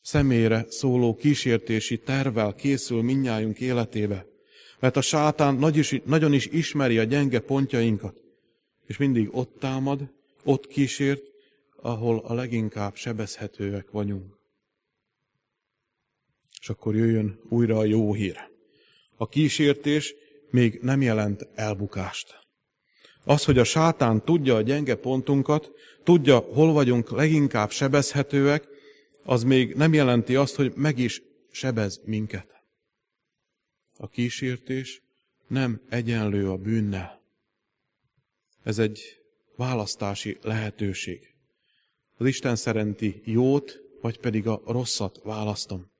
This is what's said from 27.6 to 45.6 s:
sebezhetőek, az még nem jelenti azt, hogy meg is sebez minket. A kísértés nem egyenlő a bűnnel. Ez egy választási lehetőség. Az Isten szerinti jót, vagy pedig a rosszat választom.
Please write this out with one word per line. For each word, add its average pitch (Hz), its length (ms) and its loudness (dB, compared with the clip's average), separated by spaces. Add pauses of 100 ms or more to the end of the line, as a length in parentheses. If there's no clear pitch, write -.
sebezhetőek, 139 1000 0 (560)
az 123 180 2
még 131 320 4
nem 156 200 4
jelenti 123 420 4
azt, 139 180 2
hogy 135 220 0
meg 139 220 0
is 123 240 -2 (280)
sebez 113 540 -4
minket. 107 580 -8 (1300)
A - 120 -14
kísértés 127 960 -6 (440)
nem 123 420 -2
egyenlő 107 600 -2
a 95 60 -4
bűnnel. 101 640 -4 (1400)
Ez 110 160 -4
egy 107 420 -4 (360)
választási 107 840 -6
lehetőség. 104 920 -6 (840)
Az 117 100 -2
Isten 127 300 -2
szerinti 107 680 -4
jót, 127 560 0 (200)
vagy 117 180 -6
pedig 107 280 -4
a 107 200 -4
rosszat 117 580 -4
választom. 104 760 -8